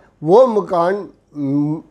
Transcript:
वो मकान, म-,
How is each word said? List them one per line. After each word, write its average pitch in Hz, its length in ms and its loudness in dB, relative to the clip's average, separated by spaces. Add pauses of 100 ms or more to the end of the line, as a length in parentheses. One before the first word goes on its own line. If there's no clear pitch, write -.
(220)
वो 208 240 6
मकान, 190 640 -2 (280)
म-, 147 540 -4